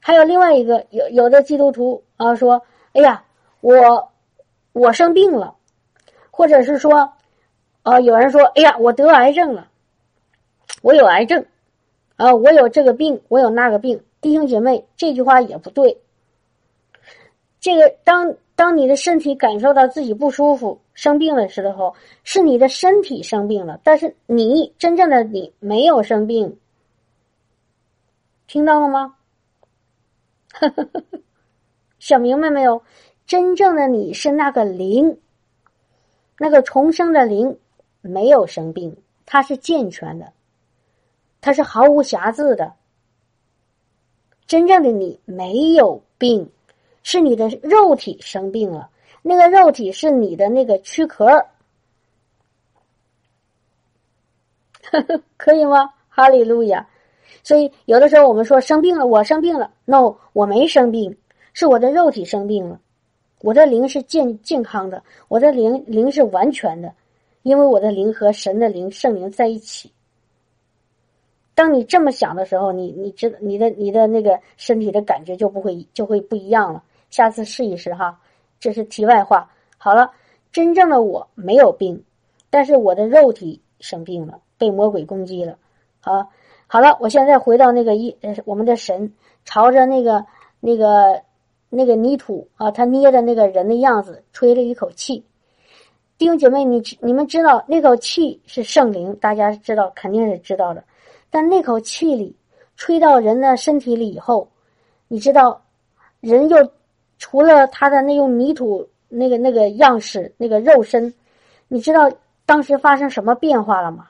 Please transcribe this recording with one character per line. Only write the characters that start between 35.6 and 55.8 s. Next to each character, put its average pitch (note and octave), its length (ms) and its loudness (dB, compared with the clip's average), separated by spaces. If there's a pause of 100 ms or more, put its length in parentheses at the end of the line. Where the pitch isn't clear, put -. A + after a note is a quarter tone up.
那 D4+ 120 -4
个 D4 120 4
重 C#4+ 300 0
生 E4+ 200 -2
的 C4+ 140 2
灵 A3 320 -4 (420)
没 F#3+ 280 -4
有 B3+ 180 2
生 E3 260 -12
病， E3 240 -14 (280)
它 C4+ 180 -2
是 C4 140 -6
健 C4+ 340 -6
全 E3 280 -16
的， - 140 -20 (1080)
它 C#4+ 120 -2
是 C#4 100 0
毫 A#3+ 220 0
无 D4 180 4
瑕 A#3 300 -4
疵 C#4 240 -2
的。 E3 160 -8 (1700)
真 E4 220 0
正 F#4 120 6
的 C4 120 0
你 F#3+ 320 -6
没 G3 480 -4
有 A#3 280 2 (180)
病， A3 300 -2 (540)
是 - 180 -4
你 C#4+ 140 2
的 A3 140 -4 (160)
肉 F4+ 320 4
体 G#3+ 240 -14
生 F#3+ 320 -12
病 G#3+ 180 -6
了， D#3+ 200 -14 (300)
那 E4+ 140 -2
个 F4 160 6
肉 F#4 220 6
体 G#3+ 180 -6
是 D4+ 180 -6
你 A3 280 -2
的 G3 120 -2
那 B3+ 160 0
个 G#3 140 -2
躯 - 260 -6
壳 A3 220 -2
儿。 C#4+ 220 4 (3250)
<laughs> D#4+ 360 -4 (160)
可 - 160 0
以 D#4 120 2
吗？ C#4+ 260 0 (180)